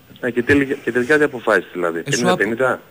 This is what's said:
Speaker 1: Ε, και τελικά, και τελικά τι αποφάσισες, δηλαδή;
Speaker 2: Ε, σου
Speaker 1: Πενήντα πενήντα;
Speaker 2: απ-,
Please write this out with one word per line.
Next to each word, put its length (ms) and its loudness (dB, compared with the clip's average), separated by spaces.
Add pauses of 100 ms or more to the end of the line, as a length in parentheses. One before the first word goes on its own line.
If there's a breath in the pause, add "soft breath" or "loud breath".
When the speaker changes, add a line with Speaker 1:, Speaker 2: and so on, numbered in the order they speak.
(220)
Speaker 1:
Ε, 80 -2
και 120 0
τελικά, 320 2
και 180 -6
τελικά 260 2
τι 60 2
αποφάσισες, 480 0
δηλαδή; 320 -4
Speaker 2:
Ε, 60 -6
σου 80 -2
Speaker 1:
Πενήντα 180 0
πενήντα; 360 0
Speaker 2:
απ-, 80 -6 (100)